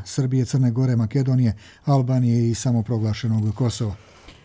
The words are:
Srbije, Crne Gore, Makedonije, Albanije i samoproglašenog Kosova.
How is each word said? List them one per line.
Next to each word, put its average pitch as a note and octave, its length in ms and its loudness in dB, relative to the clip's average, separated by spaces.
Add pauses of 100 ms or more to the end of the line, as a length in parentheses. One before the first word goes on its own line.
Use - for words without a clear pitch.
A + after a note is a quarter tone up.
Srbije, C3 400 -2
Crne C3 260 2
Gore, B2 260 0
Makedonije, B2+ 600 0 (280)
Albanije B2 640 2
i A2+ 40 0
samoproglašenog A2 1000 -2
Kosova. A2 400 -2 (500)